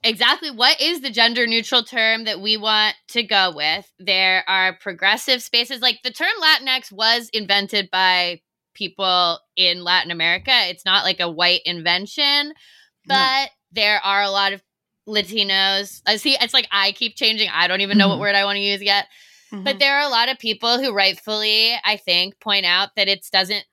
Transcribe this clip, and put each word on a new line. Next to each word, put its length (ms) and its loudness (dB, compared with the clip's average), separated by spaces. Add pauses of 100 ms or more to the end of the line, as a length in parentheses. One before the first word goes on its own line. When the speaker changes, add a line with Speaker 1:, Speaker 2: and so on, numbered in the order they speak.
Speaker 1:
exactly 480 0
what 300 2
is 200 -2
the 100 -6
gender 360 2
neutral 380 0
term 400 0
that 160 -6
we 160 0
want 380 0 (140)
to 140 -4
go 320 2
with. 360 -2 (100)
There 480 2
are 260 2
progressive 680 -2
spaces. 380 -4
Like, 220 0
the 100 -6
term 160 -4 (140)
Latinx 500 0
was 400 0
invented 580 -2
by 500 2 (340)
people 640 0 (180)
in 280 0
Latin 260 2
America. 420 0 (160)
It's 160 -12
not, 200 2
like, 160 -2
a 100 -2
white 340 0
invention, 840 -2
Speaker 2:
No. 680 -10
Speaker 1:
but 360 2 (220)
there 320 2
are 180 2
a 80 0
lot 220 0
of 100 -12 (460)
Latinos. 960 0
I 100 2
see, 240 0
it's 140 -2
like 160 2
I 220 0
keep 240 -6
changing. 360 0
I 140 2
don't 140 0
even 180 2
know 100 6
what 60 0
Speaker 3:
Mm-hmm. 80 -6
Speaker 1:
word 120 0
I 100 2
wanna 160 -2
use 220 -4
yet. 240 0 (460)
Speaker 2:
Mm-hmm. 120 -10
Speaker 1:
But 140 -2
there 180 2
are 100 0
a 40 -2
lot 180 2
of 100 -4
people 400 -2
who 140 -2
rightfully, 920 0
I 140 0
think, 420 -2
point 280 -2
out 300 0
that 120 0
it 240 -2
doesn't 400 -2